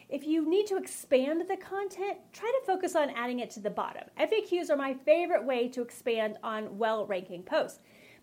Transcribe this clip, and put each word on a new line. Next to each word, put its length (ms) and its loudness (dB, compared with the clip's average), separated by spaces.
If 180 -6
you 220 2
need 200 4
to 100 0
expand 680 0
the 120 -2
content, 580 -6
try 160 -6
to 180 0
focus 300 0
on 140 4
adding 300 -4
it 100 -6
to 100 -12
the 80 -4
bottom. 360 -4
F 160 0
A 80 4
Qs 300 0
are 60 4
my 180 0
favorite 500 4
way 240 2
to 140 -4
expand 600 -2
on 360 -6
well-ranking 640 0
posts. 380 -2